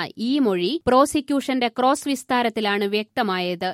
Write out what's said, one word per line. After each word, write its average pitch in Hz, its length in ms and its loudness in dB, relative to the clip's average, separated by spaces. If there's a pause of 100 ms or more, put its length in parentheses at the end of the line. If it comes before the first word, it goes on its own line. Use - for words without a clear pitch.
(180)
ഈ 233 200 -2
മൊഴി 196 340 2 (100)
പ്രോസിക്യൂഷന്റെ 262 840 2
ക്രോസ് 262 400 0
വിസ്താരത്തിലാണ് 220 800 -2
വ്യക്തമായത്. 185 840 -2